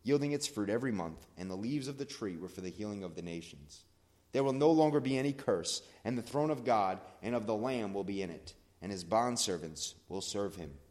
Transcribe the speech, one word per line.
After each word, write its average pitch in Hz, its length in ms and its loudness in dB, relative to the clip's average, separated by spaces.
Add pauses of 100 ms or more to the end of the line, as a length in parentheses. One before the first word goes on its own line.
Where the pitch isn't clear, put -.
yielding 143 300 4
its 143 160 -2
fruit 101 220 -2
every 120 200 2
month, 85 340 -4 (140)
and 92 100 -6
the 92 60 -4
leaves 127 320 -2
of 135 120 -8
the 139 60 -4
tree 98 320 -6
were 90 120 -8
for 92 140 -10
the 92 60 -6
healing 101 360 -6
of 85 100 -8
the 85 80 -8
nations. 80 640 -10 (480)
There 135 100 2
will 139 100 2
no 147 200 8
longer 151 260 6
be 131 180 2
any 139 160 2
curse, 104 500 0 (220)
and 120 140 0
the 110 40 -4
throne 147 280 0
of 127 140 -2
God 101 340 4 (240)
and 120 140 0
of 110 100 -2
the 110 80 2
Lamb 110 400 -2
will 98 80 0
be 98 200 -2
in 90 80 -4
it, - 240 -14 (260)
and 98 100 -6
his 90 140 -6
bondservants 92 920 0 (140)
will 95 120 -4
serve 101 360 -4
him. 78 160 -10 (180)